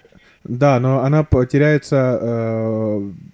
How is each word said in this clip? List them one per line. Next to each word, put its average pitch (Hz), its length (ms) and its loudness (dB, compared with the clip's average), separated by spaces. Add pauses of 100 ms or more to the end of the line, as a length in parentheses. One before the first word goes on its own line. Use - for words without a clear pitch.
(440)
Да, 127 360 2
но 131 240 0
она 151 180 2
п-, 127 240 0
теряется, 139 760 0
э, 110 920 -4 (240)